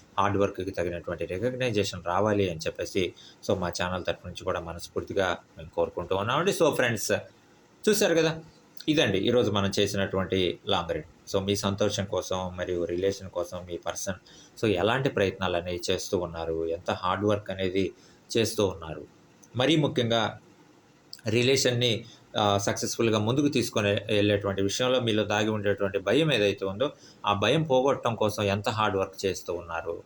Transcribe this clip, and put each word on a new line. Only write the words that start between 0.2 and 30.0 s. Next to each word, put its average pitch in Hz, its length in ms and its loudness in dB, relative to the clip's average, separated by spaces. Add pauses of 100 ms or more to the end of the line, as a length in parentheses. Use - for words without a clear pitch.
వర్క్‌కి 98 420 0
తగినటువంటి 87 460 -4
రికగ్నైజేషన్ 104 800 -2
రావాలి 101 460 2
అని 80 100 -8
చెప్పేసి, 87 440 -4 (400)
so, 101 140 0
మా 90 120 -2
ఛానల్ 90 340 -4
తరఫు 87 220 -6
నుంచి 87 180 -12
కూడా 90 180 -2
మనస్ఫూర్తిగా 87 640 -4 (260)
మేము 80 160 -14
కోరుకుంటూ 87 460 -2
ఉన్నామండి. 139 440 0
So, 160 140 6
ఫ్రెండ్స్, 117 380 0 (720)
చూశారు 202 360 4
కదా, 160 140 2 (540)
ఇదండి 139 300 4
ఈరోజు 110 320 2
మనం 98 200 2
చేసినటువంటి 95 680 0 (280)
లాంగ్ 87 260 0
రీడ్. 78 140 -6 (200)
So, - 140 -2
మీ 98 160 0
సంతోషం 98 480 0
కోసం 92 340 -4 (180)
మరియు 90 280 -4
రిలేషన్ 92 460 -2
కోసం 87 360 -6
మీ 87 120 -10
పర్సన్, 90 400 -6 (380)
so, - 80 -6 (100)
ఎలాంటి 117 340 2
ప్రయత్నాలు 95 480 0
అనేవి 87 280 -4
చేస్తూ 92 340 -2
ఉన్నారు, 82 380 -4 (120)
ఎంత 82 220 -6
హార్డ్ 98 340 -2
వర్క్ 104 260 0
అనేది 95 340 0 (460)
చేస్తూ 110 360 0
ఉన్నారు, 78 380 -6 (500)
మరీ 135 220 2
ముఖ్యంగా 117 440 2 (1080)
రిలేషన్‌ని, 123 600 2 (480)
ఆ, 107 60 2 (140)
సక్సెస్‌ఫుల్‌గా 110 600 0
ముందుకు 127 300 2
తీసుకొని 107 440 0 (160)
వెళ్ళేటువంటి 101 540 2
విషయంలో 127 380 0
మీలో 107 240 2
దాగి 107 260 0
ఉండేటువంటి 101 480 0
భయం 147 340 2
ఏదైతే 101 320 2
ఉందో, 101 240 0 (380)
ఆ 104 80 4
భయం 110 280 2
పోగొట్టడం 127 520 2
కోసం 107 300 0
ఎంత 101 240 2
హార్డ్ 107 280 2
వర్క్ 95 240 -2
చేస్తూ 92 340 -2
ఉన్నారు 85 520 -6